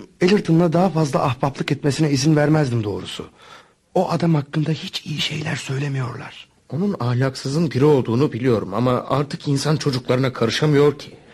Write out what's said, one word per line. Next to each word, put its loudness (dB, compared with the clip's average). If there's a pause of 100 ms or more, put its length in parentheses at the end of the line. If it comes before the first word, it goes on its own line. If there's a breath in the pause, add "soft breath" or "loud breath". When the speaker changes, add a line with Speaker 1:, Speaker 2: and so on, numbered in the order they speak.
(220)
Speaker 1:
Ellerton'la 4
daha 4
fazla 0
ahbaplık -2
etmesine 0
izin 2
vermezdim 2
doğrusu. -8 (680 loud breath)
O 0
adam 2
hakkında -2
hiç -8
iyi -6
şeyler -6
söylemiyorlar. -6 (220)
Speaker 2:
Onun -2
ahlaksızın -2
biri 2
olduğunu 2
biliyorum 0
ama 0
artık -2
insan 0
çocuklarına -2
karışamıyor 2
ki. -20 (160 loud breath)